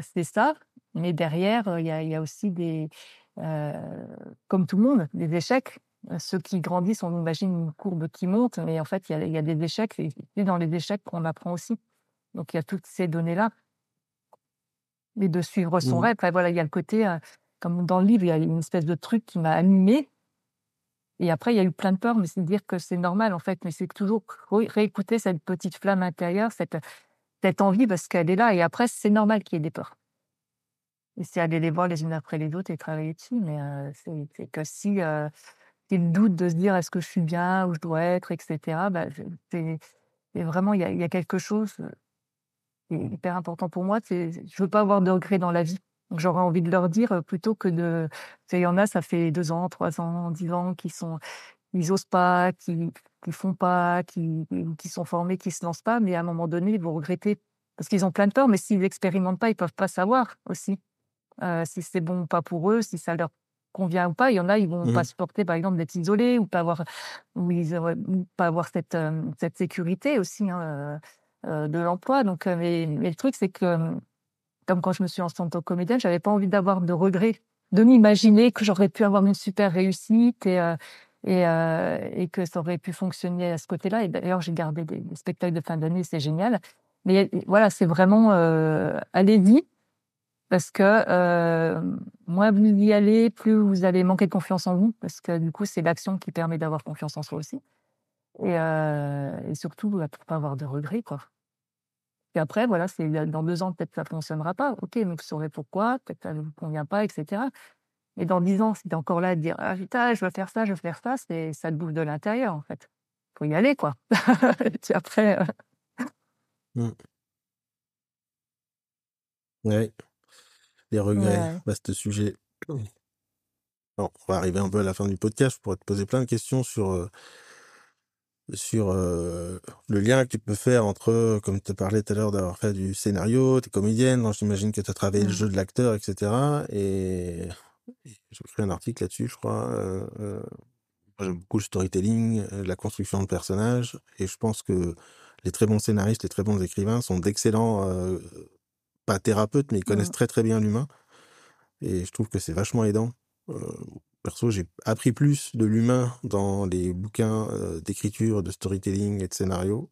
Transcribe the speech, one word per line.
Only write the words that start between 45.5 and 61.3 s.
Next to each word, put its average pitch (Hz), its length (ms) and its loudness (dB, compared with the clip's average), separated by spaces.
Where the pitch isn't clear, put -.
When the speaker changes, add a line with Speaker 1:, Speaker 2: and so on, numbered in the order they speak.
Speaker 1:
la 175 120 2
vie. 170 140 -4
Donc, 165 100 -6
j'aurais 170 220 2
envie 180 200 2
de 170 80 0
leur 180 200 4
dire, 220 220 2
euh, 180 100 0
plutôt 208 340 -2
que - 120 -2
de, 165 440 0
tu - 60 -18
sais, 180 120 0
il 180 40 4
y - 40 4
en 175 100 2
a, 202 100 6
ça 185 140 0
fait 170 300 0
deux 160 200 -2
ans, 175 180 -2
trois 175 320 -4
ans, 170 300 -4
dix 165 220 -6
ans, 180 220 -2
qui 175 140 -8
sont, 160 280 -10
ils 175 180 0
osent 190 140 0
pas, 180 480 2
qui, 170 380 -6
qui - 80 -8
font 190 220 -4
pas, 180 500 2
qui, 160 420 -4
qui - 120 -14
sont 175 160 -8
formés, 180 320 -4
qui 185 120 -6
se 175 160 -10
lancent 170 160 -6
pas, 233 180 0
mais 190 160 0
à 170 40 0
un 170 40 -2
moment 170 240 -4
donné, 175 260 -2
ils 208 80 -2
vont 165 120 -4
regretter 180 460 -4
parce - 120 -10
qu'ils 196 160 2
ont 185 60 2
plein 202 160 4
de 202 60 0
peurs, 269 140 4
mais 208 100 6
s'ils 185 260 0
expérimentent 185 560 0
pas, 233 100 2
ils 214 60 0
peuvent 175 180 -4
pas 190 140 -2
savoir 220 480 0
aussi, 190 320 -6